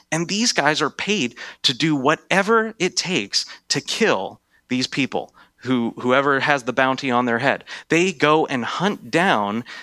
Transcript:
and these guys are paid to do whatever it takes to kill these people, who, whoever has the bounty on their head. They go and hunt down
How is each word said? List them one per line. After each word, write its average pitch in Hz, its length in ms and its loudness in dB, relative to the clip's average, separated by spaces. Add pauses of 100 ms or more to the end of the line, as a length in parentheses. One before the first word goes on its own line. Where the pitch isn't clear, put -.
(120)
and 160 160 -2
these 214 240 0
guys 151 300 4
are 135 80 0
paid 190 460 -2 (260)
to 139 100 2
do 151 240 2
whatever 190 840 2
it 180 200 -2
takes 139 480 -2 (220)
to - 120 0
kill 113 600 0 (280)
these 127 180 -2
people, - 480 -4 (220)
who, 120 420 -2
whoever 135 420 2
has 143 220 0
the 120 100 -4
bounty 131 380 0
on 123 160 2
their 117 120 0
head. 127 260 0 (260)
They 175 220 2
go 151 340 2
and 127 180 -4
hunt 139 460 -4
down 120 540 0 (180)